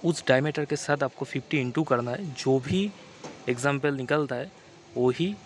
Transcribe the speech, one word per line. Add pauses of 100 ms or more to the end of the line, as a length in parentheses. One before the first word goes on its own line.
उस
diameter
के
साथ
आपको
fifty
into
करना
है।
जो
भी (580)
example
निकलता
है (460)
वही (120)